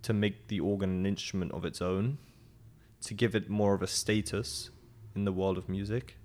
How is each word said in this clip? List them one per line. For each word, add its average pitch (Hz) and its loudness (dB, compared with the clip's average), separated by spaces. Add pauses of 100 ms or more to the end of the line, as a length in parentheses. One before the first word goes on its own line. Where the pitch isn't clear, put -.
to 110 0
make 104 0
the 101 -2
organ 95 2
an 92 2
instrument 95 -2
of 80 -6
its - -4
own, 98 2 (840)
to - -8
give 110 2
it 90 0
more 101 4
of 92 0
a 92 0
status - -2 (440)
in 101 -2
the 98 2
world 92 2
of 92 -8
music 101 -4